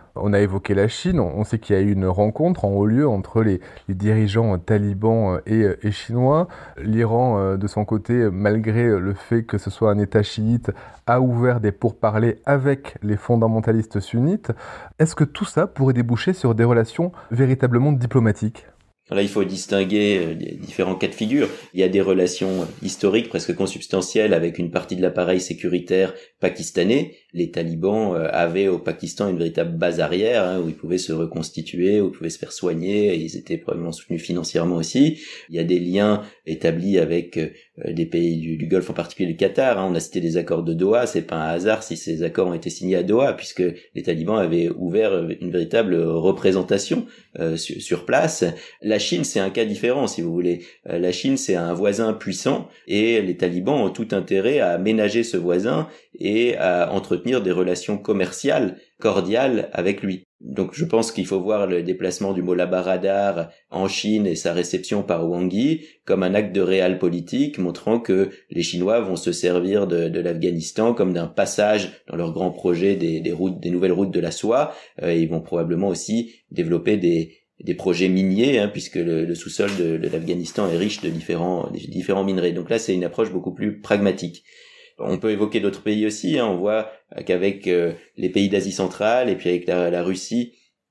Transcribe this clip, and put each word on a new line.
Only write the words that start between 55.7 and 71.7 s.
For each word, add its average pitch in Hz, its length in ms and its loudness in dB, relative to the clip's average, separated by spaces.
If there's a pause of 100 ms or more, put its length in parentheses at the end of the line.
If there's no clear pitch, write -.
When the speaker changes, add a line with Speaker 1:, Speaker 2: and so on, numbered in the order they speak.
Speaker 2:
et 113 400 2
à 87 340 2
entretenir 98 480 0
des 95 120 2
relations 90 440 0
commerciales 101 800 0 (220)
cordiales 107 720 2
avec 98 300 -2
lui. 92 220 -6 (160)
Donc 69 340 -6
je 160 100 -4
pense 113 280 0
qu'il 92 120 -4
faut 95 160 0
voir 92 260 0
le 90 160 0
déplacement 92 520 -2
du 90 80 -2
Mollah 90 240 0
Baradar 92 840 0 (220)
en 95 180 -2
Chine 104 380 0
et 85 80 0
sa 85 180 -2
réception 90 500 -2
par 82 240 -2
Wang 87 240 -2
Yi 143 360 0 (180)
comme 95 180 0
un 92 120 0
acte 104 200 0
de 98 60 2
réel 92 380 2
politique, 95 600 -2
montrant 104 420 -2
que 95 280 2 (220)
les 85 120 -2
Chinois 92 380 0
vont 95 160 -4
se 87 160 -2
servir 90 540 2
de, 85 240 0
de 82 100 -4
l'Afghanistan 87 720 0
comme 95 220 0
d'un 85 120 -2
passage 101 800 0